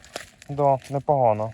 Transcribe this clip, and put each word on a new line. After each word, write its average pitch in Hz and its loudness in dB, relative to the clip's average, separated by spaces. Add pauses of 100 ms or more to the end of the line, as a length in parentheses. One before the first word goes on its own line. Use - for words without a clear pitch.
(480)
Да, 139 2 (120)
непогано. 123 0